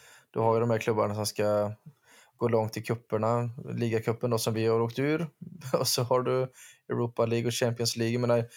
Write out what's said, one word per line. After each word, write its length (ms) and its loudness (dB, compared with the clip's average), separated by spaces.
Du 80 -4
har 140 4
ju 60 2
de 100 2
här 80 2
klubbarna 380 0
som 100 -2
ska 460 0
gå 100 0
långt 300 0
i 40 -6
kupperna, 680 -2
ligacupen 560 -2
då, 80 0
som 160 -2
vi 140 0
har 140 4
åkt 180 -4
ur. 280 0
<laughs> 280 -2
Och 80 0
så 160 0
har 180 2
du 300 0
Europa 360 0
League 220 2
och 60 0
Champions 440 0
League. 160 0
Jag 80 0
menar, 240 2